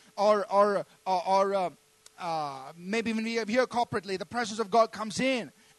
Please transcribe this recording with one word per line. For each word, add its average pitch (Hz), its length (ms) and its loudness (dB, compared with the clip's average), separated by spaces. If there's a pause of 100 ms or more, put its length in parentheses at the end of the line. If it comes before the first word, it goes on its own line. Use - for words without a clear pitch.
(160)
or, 208 360 4
or, 202 340 4 (200)
or, 180 220 0
or, 196 260 4
uh, 185 160 0 (480)
uh, 147 600 -6
maybe 208 340 -4
when 220 140 -2
we 226 140 -2
are 226 60 -4
here 247 220 2
corporately, 214 500 -4
the 190 80 -6
presence 220 340 -6
of 202 120 -4
God 226 220 6
comes 208 260 -8
in. 247 320 -2 (280)